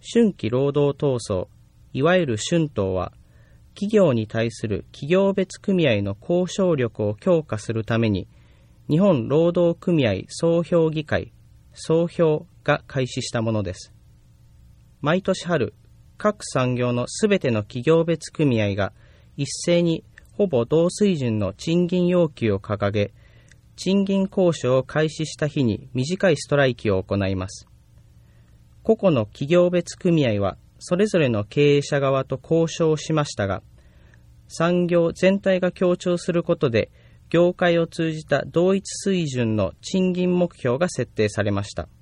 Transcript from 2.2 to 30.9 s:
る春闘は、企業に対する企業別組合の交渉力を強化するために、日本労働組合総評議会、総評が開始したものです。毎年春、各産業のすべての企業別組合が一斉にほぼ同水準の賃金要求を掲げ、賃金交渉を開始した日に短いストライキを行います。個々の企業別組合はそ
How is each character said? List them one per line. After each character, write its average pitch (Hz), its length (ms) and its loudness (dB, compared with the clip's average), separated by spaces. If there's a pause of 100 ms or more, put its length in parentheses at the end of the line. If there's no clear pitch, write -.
る 117 100 -2
春 160 320 0
闘 98 240 -2
は、 90 200 -4 (640)
企 208 200 -4
業 185 180 6
に 110 140 0
対 113 240 -2
す - 160 -10
る 101 260 -4
企 139 200 -6
業 196 200 2
別 196 260 -4
組 180 300 0
合 104 140 2
の 101 180 -6
交 180 280 0
渉 180 280 0
力 117 280 -2
を 104 100 -2
強 170 280 0
化 - 160 -6
す - 140 -8
る 110 120 -4
た 113 140 -2
め 113 120 2
に、 95 180 -2 (600)
日 147 100 0
本 165 300 2
労 160 240 2
働 170 260 0
組 160 280 0
合 98 220 -2
総 170 340 0
評 165 280 0
議 156 140 -6
会、 - 280 -4 (400)
総 165 360 0
評 165 380 0 (180)
が - 220 0
開 131 200 -4
始 127 160 -8
し - 80 -8
た 120 120 -4
も 113 100 -2
の 107 100 -2
で 92 120 -6
す。 - 180 -20 (1080)
毎 165 220 0
年 - 240 -4
春、 160 280 -2 (420)
各 208 280 -2
産 127 300 -2
業 123 180 -2
の 120 140 -2
す - 220 -2
べ 196 100 2
て 143 120 -2
の 107 120 0
企 120 220 -8
業 165 200 4
別 160 260 -4
組 131 320 2
合 101 120 0
が 98 180 -4 (440)
一 143 100 -4 (180)
斉 175 180 2
に 165 220 0 (280)
ほ 208 140 0
ぼ 127 180 0
同 165 260 2
水 196 260 0
準 120 220 -2
の 98 140 -2
賃 175 340 0
金 180 200 0
要 175 220 2
求 117 240 -2
を 98 60 0
掲 101 320 -4
げ、 101 220 -2 (640)
賃 196 280 0
金 196 260 0
交 175 240 2
渉 127 240 0
を 131 40 0
開 156 280 -2
始 151 160 -6
し - 100 -12
た 151 120 -2
日 147 160 0
に 107 280 -2
短 170 380 0
い 151 60 2
ス - 120 -10
ト 147 80 0
ラ 139 100 4
イ 127 80 0
キ - 160 -4
を 95 120 0
行 98 140 -4
い 98 200 -2
ま 92 120 -6
す。 - 200 -18 (1120)
個 220 200 2
々 185 120 4
の 110 120 2
企 143 260 -4
業 175 160 6
別 175 280 -2
組 165 300 2
合 104 140 0
は 95 160 0 (220)
そ - 180 -4